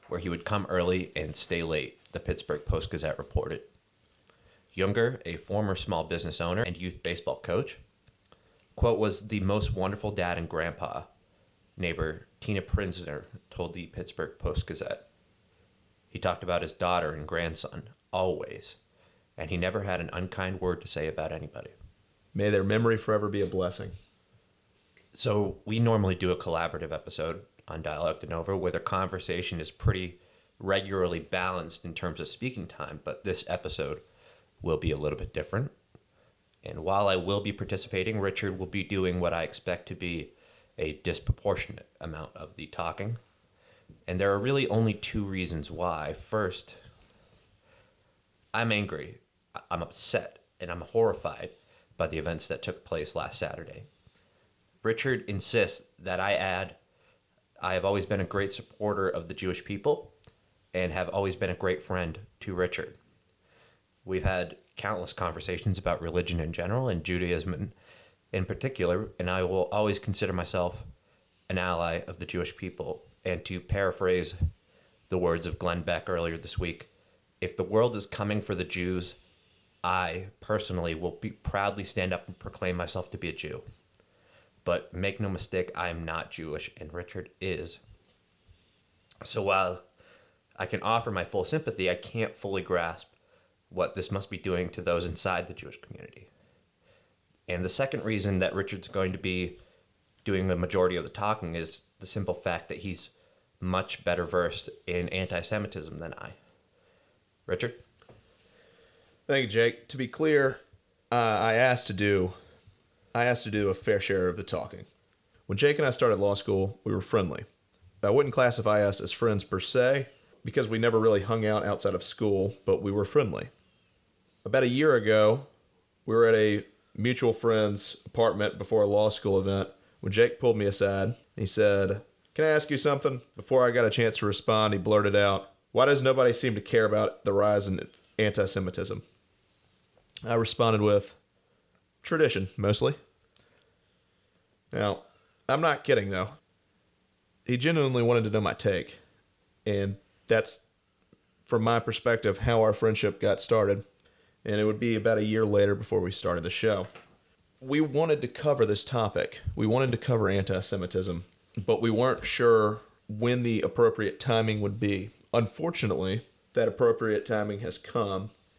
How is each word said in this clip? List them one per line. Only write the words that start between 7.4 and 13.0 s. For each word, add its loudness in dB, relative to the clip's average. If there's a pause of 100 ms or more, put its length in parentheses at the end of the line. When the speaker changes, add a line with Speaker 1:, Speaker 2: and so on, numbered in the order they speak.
Speaker 1:
coach, -4 (1000)
quote, 4
"was 0
the -2
most 0
wonderful -2
dad -2
and -6
grandpa," -6 (680)
neighbor -4 (120)
Tina -2
Prinsner -4 (240)